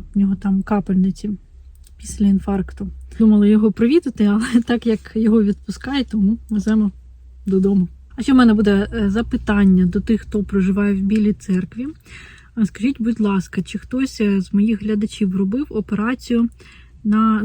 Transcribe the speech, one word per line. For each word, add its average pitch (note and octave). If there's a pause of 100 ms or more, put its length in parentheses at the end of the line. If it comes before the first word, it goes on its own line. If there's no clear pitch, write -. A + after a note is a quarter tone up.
(140)
У G#3
нього G3
там G3
капельниці F#3+ (680)
після -
інфаркту. G3 (300)
Думали G#3
його G#3+
провідати, A#3+
але A3+
<laughs> -
так A#3
як A3
його A3
відпускають, A3+
тому A3 (120)
веземо G#3+ (560)
додому. F#3+ (300)
А B3+
ще C#4
в C4
мене A#3+
буде, G#3
е, G#3
запитання G3+
до F3+
тих, G#3+
хто G#3
проживає G3+
в F#3+
Білій G#3
Церкві. F#3+ (680)
А A3
скажіть, A#3+
будь A3+
ласка, G3
чи -
хтось, C4
е, G3+
з F3+
моїх G#3
глядачів G#3
робив G3
операцію A#3 (560)
на G#3+